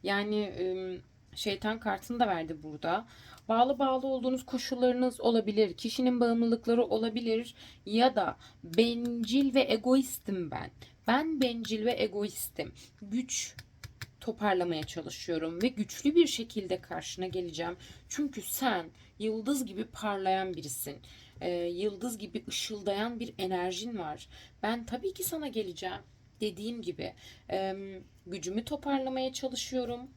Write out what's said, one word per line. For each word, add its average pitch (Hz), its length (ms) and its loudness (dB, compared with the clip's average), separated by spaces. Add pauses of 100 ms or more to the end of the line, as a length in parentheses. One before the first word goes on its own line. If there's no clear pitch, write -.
Yani, 208 580 2
ım, 185 400 -2 (340)
şeytan 214 440 -2
kartını 220 400 -2
da 233 80 6
verdi 160 360 -2
burada. 165 420 -2 (440)
Bağlı 247 300 6
bağlı 262 280 2
olduğunuz 262 380 0
koşullarınız 247 760 2
olabilir. 214 560 4
Kişinin 247 420 2
bağımlılıkları 233 640 4
olabilir. 226 720 0 (300)
Ya 240 300 6
da 190 220 2 (260)
"Bencil 233 920 4
ve 269 140 8
egoistim 214 840 2
ben. - 200 -6 (360)
Ben 285 340 4
bencil 226 440 0
ve 240 120 4
egoistim. 208 760 -4 (280)
Güç 240 540 -4 (680)
toparlamaya 180 640 0
çalışıyorum 165 760 -4
ve 233 60 2
güçlü 269 480 0
bir 339 120 8
şekilde 190 540 -4
karşına - 460 -6
geleceğim. 175 500 -4 (320)
Çünkü 294 320 -4
sen 196 480 -2 (300)
yıldız 220 460 0
gibi 196 200 -6
parlayan 190 680 0
birisin. 143 440 -8 (440)
Ee, 170 100 -2
yıldız 185 680 -2
gibi 202 300 -8
ışıldayan 208 720 -4
bir 233 180 -8
enerjin 185 600 -2
var. 156 300 -8 (360)
Ben 226 220 -2
tabii 254 280 -4
ki 370 100 -8
sana 311 240 -4
geleceğim." 196 540 -6 (400)
Dediğim 214 400 -4
gibi, 175 320 -6 (360)
em, 190 540 -4 (240)
gücümü 185 380 -4
toparlamaya 262 680 -2
çalışıyorum. 254 840 -4